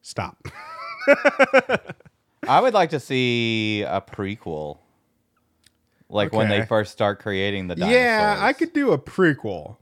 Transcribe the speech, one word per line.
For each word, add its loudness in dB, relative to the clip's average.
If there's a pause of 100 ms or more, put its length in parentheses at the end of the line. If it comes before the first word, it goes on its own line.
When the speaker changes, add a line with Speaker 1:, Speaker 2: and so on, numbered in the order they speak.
Speaker 1:
Stop. -10 (680)
<laughs> 0 (1400)
Speaker 2:
I 6
would 2
like 4
to -4
see 0
a -4
prequel. -8 (1300)
Like, -2
when 2
they 2
Speaker 1:
Okay. -2
Speaker 2:
first 0
start -2
creating -4
the -6
Speaker 1:
Yeah, -2
I 2
Speaker 2:
dinosaurs. 0
Speaker 1:
could -4
do 0
a 2
prequel. -2